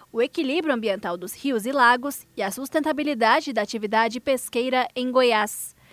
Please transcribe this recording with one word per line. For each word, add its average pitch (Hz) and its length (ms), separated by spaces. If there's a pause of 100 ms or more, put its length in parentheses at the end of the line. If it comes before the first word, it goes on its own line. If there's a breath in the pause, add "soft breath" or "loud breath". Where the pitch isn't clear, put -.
(100)
o 233 120
equilíbrio 294 520
ambiental 202 440
dos 175 160
rios 240 320
e 254 40
lagos 254 640
e - 80
a 202 80
sustentabilidade 285 1000
da 220 80
atividade 220 580
pesqueira 254 760
em 254 140
Goiás. 240 680 (160 soft breath)